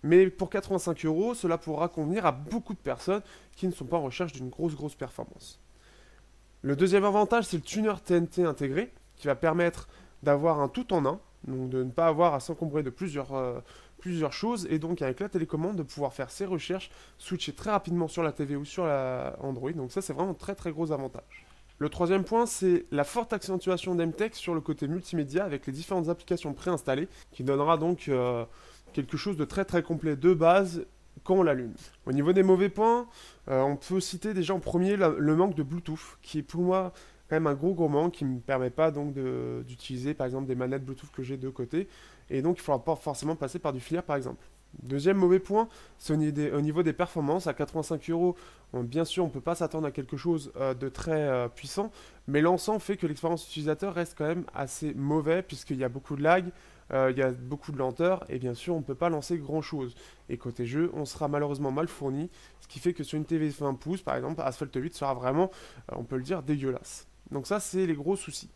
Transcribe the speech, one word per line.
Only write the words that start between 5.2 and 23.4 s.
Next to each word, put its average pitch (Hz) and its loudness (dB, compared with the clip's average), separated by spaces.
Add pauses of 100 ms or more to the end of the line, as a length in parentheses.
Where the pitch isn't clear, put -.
Le 139 0
deuxième 190 6
avantage, 208 4
c'est 175 -4
le 151 -2
tuner 214 0 (120)
T 180 2
N 170 4
T 180 0
intégré, 151 -2 (240)
qui - -8
va 139 2
permettre 170 2 (340)
d'avoir 147 4
un 139 2
tout 247 -4
en 160 2
un, 165 0 (260)
donc 131 -4
de 131 0
ne 127 -4
pas 165 2
avoir 160 6
à 135 -2
s'encombrer 156 -2
de 135 -4
plusieurs, 143 -6
euh, 127 -4 (380)
plusieurs 165 -2
choses, 214 -2
et 160 0
donc 165 -4
avec 131 -2
la 202 -4
télécommande 170 -2
de 165 -2
pouvoir 139 -4
faire 131 -6
ses - -6
recherches, 185 -4 (260)
switcher - -6
très - -6
rapidement 175 2
sur 170 -2
la 156 2
T 151 -4
V 143 -4
ou 143 -6
sur 180 -4
la 131 0
Android, 131 -4
donc 135 -6
ça 190 -4
c'est 165 -6
vraiment 175 -2
un - -4
très, - -8
très 175 -6
gros 156 -2
avantage. - -8 (320)
Le 147 0
troisième 180 2
point, 226 2
c'est 185 2
la 143 2
forte 233 -2
accentuation 185 -2